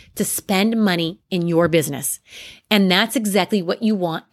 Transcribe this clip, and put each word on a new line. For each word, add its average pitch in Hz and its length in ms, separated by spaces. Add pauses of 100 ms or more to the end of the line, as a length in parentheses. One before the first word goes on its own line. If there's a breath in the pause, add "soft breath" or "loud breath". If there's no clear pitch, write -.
(160 soft breath)
to 208 100
spend 220 560
money 175 380 (100)
in 170 180
your 170 200
business. 143 520 (520 loud breath)
And 196 180
that's 202 260
exactly 202 460
what 185 220
you 214 100
want 175 400